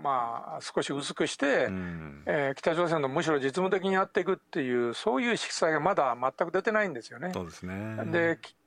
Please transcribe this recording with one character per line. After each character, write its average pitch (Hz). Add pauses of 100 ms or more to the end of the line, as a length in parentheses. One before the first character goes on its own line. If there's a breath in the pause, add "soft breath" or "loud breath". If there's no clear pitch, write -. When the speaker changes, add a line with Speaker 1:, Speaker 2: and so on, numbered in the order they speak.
Speaker 1:
ま 127
あ、 -
少 -
し 156
薄 139
く 160
し -
て、 240
Speaker 2:
う 107
ん。 147
Speaker 1:
え 143
ー、 -
北 165
朝 175
鮮 160
と 135
む 147
し 156
ろ 151
実 135
務 185
的 190
に 190
や 190
っ -
て 202
い -
く 185
っ -
て -
い 123
う、 117
そ 240
う 262
い 240
う 190
色 -
彩 165
が 151
ま 175
だ 131
全 135
く 170
出 190
て 226
な 214
い 196
ん 156
で 113
す -
よ 120
ね。 175
Speaker 2:
そ 95
う 87
で 82
す -
ね。 107
Speaker 1:
で、 165
き-、 - (100)